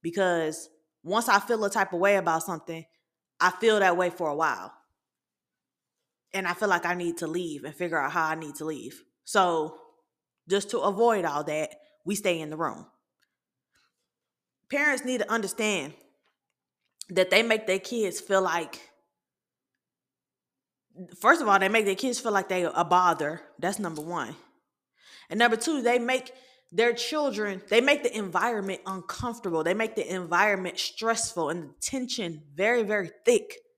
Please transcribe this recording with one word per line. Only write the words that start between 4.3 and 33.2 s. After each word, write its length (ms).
while. 360
And 140
I 80
feel 140
like 180
I 80
need 240
to 80
leave 380
and 100
figure 240
out 140
how 140
I 100
need 200
to 80
leave. 380
So 560
just 240
to 100
avoid 440
all 200
that, 300
we 100
stay 240
in 120
the 60
room. 300
Parents 340
need 140
to 140
understand 640
that 220
they 120
make 240
their 120
kids 420
feel 220
like, 480
first 220
of 80
all, 100
they 120
make 160
their 80
kids 260
feel 120
like 180
they 140
a 200
bother. 560
That's 200
number 240
one. 340
And 80
number 180
two, 260
they 160
make 320
their 220
children, 800
they 100
make 220
the 120
environment 720
uncomfortable. 800
They 80
make 220
the 120
environment 720
stressful 720
and 140
the 180
tension 640
very, 280
very 280